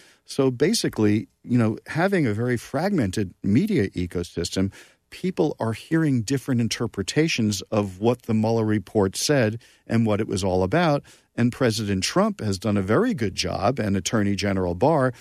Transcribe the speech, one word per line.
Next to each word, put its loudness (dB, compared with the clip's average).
So 0
basically, 0
you 2
know, 2
having 0
a 0
very -2
fragmented -2
media 2
ecosystem, -4
people -2
are -2
hearing 0
different -2
interpretations -2
of -4
what 0
the -4
Mueller 0
report 0
said 0
and 2
what 2
it -4
was -4
all 2
about. 2
And 2
President 0
Trump 0
has -2
done 0
a 0
very 2
good -4
job, -2
and 0
Attorney 0
General -2
Barr, 2